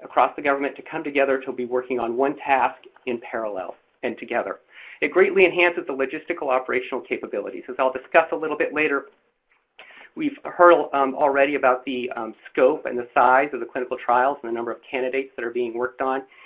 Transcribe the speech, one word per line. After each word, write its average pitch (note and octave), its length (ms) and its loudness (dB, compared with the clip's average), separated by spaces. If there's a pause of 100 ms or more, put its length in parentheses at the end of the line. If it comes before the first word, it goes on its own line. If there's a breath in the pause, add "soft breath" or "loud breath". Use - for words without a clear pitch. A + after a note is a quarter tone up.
across B2+ 340 0
the D3 60 -10
government C#3 340 -2
to C3+ 60 -16
come D#3+ 200 -8
together C#3 360 2
to C3+ 140 -8
be B2 120 -6
working B2 340 -2
on A#2 200 -4
one C#3 180 2
task C3 460 0 (240)
in A#2+ 120 -4
parallel G#2 580 -8 (260)
and A#2 160 -6
together. A2+ 420 -4 (400 loud breath)
It D3+ 80 0
greatly F#3 380 4
enhances F3 400 2
the C#3 100 -6
logistical D3 520 -6
operational B2+ 520 -2
capabilities. G2 680 -8
As B2+ 100 -12
I'll C3 140 2
discuss D#3+ 400 0
a E3 40 -2
little D3+ 200 -4
bit D#3 180 -2
later, D3 320 0 (1120 loud breath)
we've D3+ 280 -4
heard, E3+ 480 6
um, C3+ 220 2
already C#3 400 2
about B2+ 300 2
the, B2 280 -6
um, A2 220 -8 (120)
scope - 400 2
and A#2+ 120 -6
the A#2+ 160 -8
size C3+ 400 4
of A#2+ 60 -6
the A#2+ 60 -8
clinical C3 300 -6
trials B2+ 460 2
and A#2 80 -8
the A#2 40 -4
number A#2 180 -4
of - 100 -14
candidates C3 540 -4
that A#2+ 80 -8
are A#2 80 -6
being A#2+ 220 -4
worked B2 280 -6
on. C3+ 200 -4 (240 loud breath)